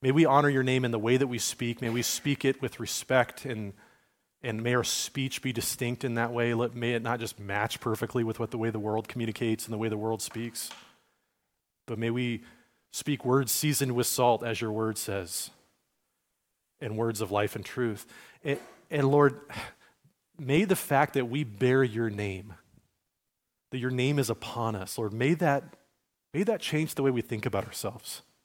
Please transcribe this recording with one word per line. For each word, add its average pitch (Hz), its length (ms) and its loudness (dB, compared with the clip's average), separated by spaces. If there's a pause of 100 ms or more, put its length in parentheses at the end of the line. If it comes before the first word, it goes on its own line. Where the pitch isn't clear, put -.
May 131 100 2
we 156 140 8
honor 143 240 8
your 135 140 2
name 127 200 2
in 123 60 0
the 117 80 0
way 113 180 4
that 131 120 4
we 123 100 -4
speak. 117 420 -4
May 120 100 -2
we 117 120 0
speak - 420 -2
it 135 160 2
with 120 200 -6
respect, - 680 0
and, 107 280 -6 (680)
and 113 220 -4
may 123 100 2
our 123 100 4
speech - 600 -4
be 131 100 -2
distinct 120 500 -4
in 120 120 -2
that 117 180 0
way. 117 220 2
Let, 120 200 0
may 120 180 -2
it 117 100 -2
not 117 160 -2
just 113 200 -8
match 104 400 -2
perfectly 117 440 -2
with 113 160 -4
what 113 100 -2
the 120 80 -8
way 113 140 0
the 110 80 -4
world 107 280 -2
communicates 113 580 -2
and 117 80 -8
the 107 40 -4
way 113 100 -2
the 107 80 -2
world 110 260 -4
speaks, - 500 -8 (1120)
but 110 140 -8
may 117 100 0
we 120 320 -2 (500)
speak - 320 -4
words 127 280 4
seasoned 143 400 0
with 120 160 2
salt, 120 360 4
as 113 160 -4
your 113 120 -2
word 110 260 -2
says, 95 540 -6 (1300)
and 107 160 -6
words 110 240 0
of 98 100 -4
life 104 240 2
and 104 80 -8
truth. 113 440 -4 (360)
And, 143 160 -2 (300)
and 139 220 2
Lord, 143 280 6 (1000)
may 147 260 2
the 185 100 2
fact 143 380 2
that 123 160 0
we 143 140 -2
bear 127 400 4
your 113 260 0
name, 101 460 -6 (1120)
that 131 80 -8
your 127 140 -2
name 131 280 2
is 120 100 2
upon 113 460 -2
us, 92 220 -8
Lord, 107 160 -2
may 127 220 2
that, 147 400 0 (580)
may 170 100 0
that 208 160 0
change 151 360 -2
the 139 80 -2
way 135 80 4
we 123 100 0
think 110 240 -6
about 101 200 -2
ourselves. - 580 -10 (220)